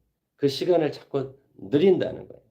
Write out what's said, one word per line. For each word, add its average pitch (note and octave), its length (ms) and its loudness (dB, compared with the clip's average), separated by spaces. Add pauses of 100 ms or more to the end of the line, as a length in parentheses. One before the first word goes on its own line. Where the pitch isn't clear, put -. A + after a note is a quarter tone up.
(360)
그 C#3+ 120 0
시간을 D#3+ 440 0
자꾸 - 460 -8 (180)
느린다는 C3 720 0
거예요. - 240 -20